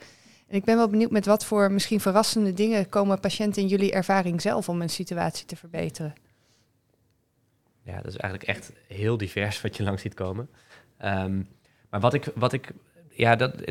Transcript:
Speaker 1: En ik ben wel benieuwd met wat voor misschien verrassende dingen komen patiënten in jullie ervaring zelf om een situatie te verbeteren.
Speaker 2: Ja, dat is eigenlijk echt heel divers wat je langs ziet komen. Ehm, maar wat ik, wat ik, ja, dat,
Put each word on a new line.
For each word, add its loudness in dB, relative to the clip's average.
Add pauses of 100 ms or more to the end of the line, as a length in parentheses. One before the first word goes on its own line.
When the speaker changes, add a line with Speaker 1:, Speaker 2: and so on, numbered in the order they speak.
(480)
Speaker 1:
En -2
ik -2
ben 4
wel 4
benieuwd 4
met 0
wat 4
voor 2
misschien 0
verrassende 2
dingen 2
komen 2
patiënten 0
in 2
jullie 4
ervaring 2
zelf 0
om -2
een -2
situatie -4
te -12
verbeteren. -8 (1700)
Speaker 2:
Ja, -12
dat -10
is -12
eigenlijk -6
echt -18 (160)
heel -2
divers -4
wat -6
je -4
langs -2
ziet -8
komen. -8 (480)
Ehm, -2 (480)
maar -4
wat 4
ik, -4
wat 0
ik, -8 (360)
ja, 4
dat, 0 (180)